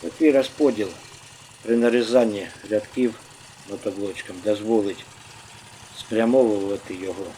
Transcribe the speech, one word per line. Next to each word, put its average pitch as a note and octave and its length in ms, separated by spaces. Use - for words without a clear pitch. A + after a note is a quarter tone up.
Такий - 320
розподіл C3 560
при A#2 140
нарізанні A#2 720
рядків A2 440
мотоблочком G2 760
дозволить G#2 600
спрямовувати A2 960
його F#2 300